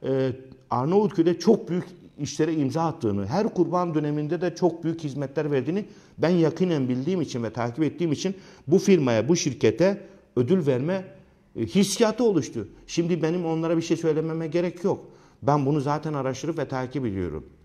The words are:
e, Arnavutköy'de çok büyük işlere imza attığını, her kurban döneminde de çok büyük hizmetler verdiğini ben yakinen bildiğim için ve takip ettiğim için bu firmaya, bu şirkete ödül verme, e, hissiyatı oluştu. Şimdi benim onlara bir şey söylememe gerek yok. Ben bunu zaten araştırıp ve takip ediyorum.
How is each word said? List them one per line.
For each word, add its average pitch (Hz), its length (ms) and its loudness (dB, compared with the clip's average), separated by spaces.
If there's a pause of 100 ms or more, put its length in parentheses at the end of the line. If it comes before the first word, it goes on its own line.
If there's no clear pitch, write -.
e, 131 280 0 (380)
Arnavutköy'de 170 680 2
çok 202 300 4
büyük 175 160 -2 (340)
işlere 156 340 -2
imza 151 320 0
attığını, 104 400 -2
her 196 280 -2
kurban 175 420 0
döneminde 151 460 -2
de 175 140 -2
çok 170 280 0
büyük 165 200 -4
hizmetler 143 480 -4
verdiğini 147 340 -2 (320)
ben 156 120 0
yakinen 165 600 2
bildiğim 139 320 -2
için 127 220 -4
ve 110 60 -2
takip 120 340 -4
ettiğim 160 280 -2
için 190 240 -2 (320)
bu 170 120 6
firmaya, 131 500 4
bu 180 60 6
şirkete 143 720 2 (280)
ödül 143 320 2
verme, 156 380 -2 (500)
e, 113 100 -4
hissiyatı 214 580 2
oluştu. 156 440 0 (200)
Şimdi 170 340 0
benim 165 240 -2
onlara 165 320 0
bir 165 40 0
şey 165 160 0
söylememe 160 500 -2
gerek 175 360 -2
yok. 165 220 0 (360)
Ben 139 240 2
bunu 147 160 2
zaten 151 320 -2
araştırıp 139 440 -4
ve 139 100 -4
takip 131 380 -4
ediyorum. 90 400 -4 (200)